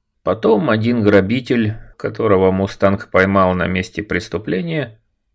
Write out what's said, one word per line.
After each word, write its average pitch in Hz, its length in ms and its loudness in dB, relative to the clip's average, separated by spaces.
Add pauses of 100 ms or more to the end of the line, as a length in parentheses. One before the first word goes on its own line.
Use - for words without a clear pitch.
(220)
потом 185 460 0
один 113 340 0
грабитель, 107 720 2 (220)
которого 98 560 0
Мустанг 98 580 -2
поймал 95 440 2
на 90 120 -2
месте 92 360 -6
преступления, 156 1000 -6 (340)